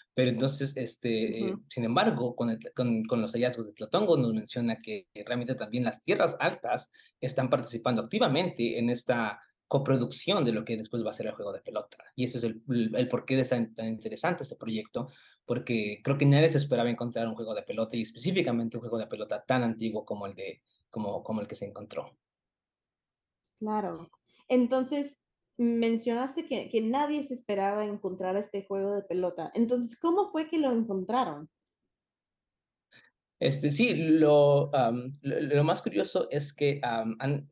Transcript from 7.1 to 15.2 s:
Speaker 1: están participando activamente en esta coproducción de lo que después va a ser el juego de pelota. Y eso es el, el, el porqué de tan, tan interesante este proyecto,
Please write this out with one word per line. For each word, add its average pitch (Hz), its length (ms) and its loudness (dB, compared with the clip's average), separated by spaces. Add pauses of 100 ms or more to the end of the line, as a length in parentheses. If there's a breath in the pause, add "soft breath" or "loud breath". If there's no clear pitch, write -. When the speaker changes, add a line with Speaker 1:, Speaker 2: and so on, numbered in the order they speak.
Speaker 1:
están 123 280 0
participando 117 520 0
activamente 160 800 0
en 120 100 2
esta 117 500 0 (280 loud breath)
coproducción 135 800 2
de 120 60 2
lo 110 120 -2
que 117 140 -4
después 113 260 -4
va 107 60 -2
a 104 40 -6
ser 110 120 -8
el 107 80 -4
juego 101 180 -8
de - 100 -8
pelota. - 360 -8 (180)
Y 127 100 -2
eso 117 120 -2
es 117 60 -6
el, 110 260 -4
el, 117 260 2
el 123 120 2
porqué 127 280 0
de 131 100 4
tan, 117 280 0
tan 113 140 -6
interesante 113 560 -4
este - 120 -12
proyecto, 110 520 -6 (360 loud breath)